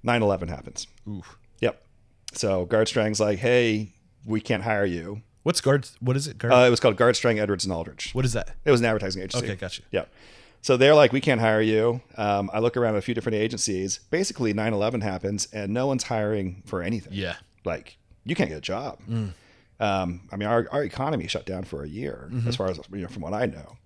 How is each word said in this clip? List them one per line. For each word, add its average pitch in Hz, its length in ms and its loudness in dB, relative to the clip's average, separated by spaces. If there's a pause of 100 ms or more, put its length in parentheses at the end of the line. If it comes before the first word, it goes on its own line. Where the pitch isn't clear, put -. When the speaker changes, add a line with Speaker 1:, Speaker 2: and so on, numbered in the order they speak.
Speaker 1:
Nine 120 200 2
eleven 92 260 2
happens. - 380 -12 (220)
Speaker 2:
Oof. 98 300 -14 (220)
Speaker 1:
Yep. - 220 0 (520)
So 95 320 0
Guard 107 220 4
Strang's 107 320 0
like, 104 180 2
"Hey, 113 540 2 (340)
we 107 160 0
can't 104 220 -2
hire 104 200 2
you." 90 380 -4 (220)
Speaker 2:
What's 170 180 0
Guard? 139 260 2 (120)
What 127 160 0
is 143 100 -4
it? 135 120 -12
Guard? 120 140 2
Speaker 1:
Uh, 127 140 10
it 123 40 8
was 117 100 4
called 110 160 4
Guard 120 200 4
Strang, 113 220 2
Edwards 101 260 0
and 95 80 -4
Aldridge. - 400 -8
Speaker 2:
What 131 120 -2
is 117 100 2
that? - 200 -6 (100)
Speaker 1:
It 151 60 4
was 120 100 6
an 120 60 2
advertising 98 360 -2
agency. 117 240 -4
Speaker 2:
Okay, 101 100 -6
gotcha. - 260 -10 (100)
Speaker 1:
Yep. 95 200 -4 (480)
So 135 160 4
they're 139 180 8
like, 143 180 8
"We 135 100 2
can't 127 180 2
hire 110 220 4
you." 110 400 2 (160)
Um, 101 340 0
I 107 60 -2
look 117 180 0
around 117 200 2
at - 20 0
a 95 40 -2
few 120 120 -4
different 110 220 -2
agencies. 104 640 -2 (100)
Basically, 147 420 -2
nine 110 220 0
eleven 107 260 0
happens 101 520 -4
and 101 200 -6
no 127 140 0
one's 135 180 -2
hiring 104 640 -2
for 90 160 -6
anything. 98 320 -6
Speaker 2:
Yeah. 95 220 -6 (280)
Speaker 1:
Like, - 320 -8 (280)
you - 100 -4
can't 117 160 0
get 78 80 -10
a - 20 -10
job. 110 380 -8 (100)
Speaker 2:
Mm. 110 220 -4 (480)
Speaker 1:
Um, 95 440 -2 (100)
I 98 40 -10
mean, 104 120 -4
our, 117 240 2
our 143 120 0
economy 131 420 -4
shut - 180 -6
down 92 200 -8
for 71 200 -10
a 76 40 -10
year, 78 440 -10
Speaker 2:
Mm-hmm. 120 160 -2
Speaker 1:
as 123 80 -2
far 95 140 -2
as, 80 100 -6 (120)
you 98 100 -6
know, 85 60 -8
from 92 140 -10
what 85 120 -6
I 117 120 -2
know. - 400 -10